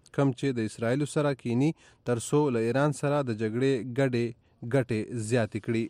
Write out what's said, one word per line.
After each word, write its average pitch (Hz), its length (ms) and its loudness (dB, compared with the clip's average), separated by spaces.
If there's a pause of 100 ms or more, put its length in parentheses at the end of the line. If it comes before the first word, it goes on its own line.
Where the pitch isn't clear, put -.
(160)
کم 139 220 2
چې 135 220 -2
د 110 100 -2
اسرائیلو 127 420 -2
سره 147 300 0
کینی، 123 280 2 (400)
تر 120 180 0
څو 147 140 4 (140)
له 113 140 2
ایران 143 320 2
سره 147 200 0
د 120 200 -4
جګړې 120 300 2 (260)
ګډې 120 280 2 (480)
ګټې 117 260 0 (280)
زیاتې 113 380 0
کړي. 113 240 0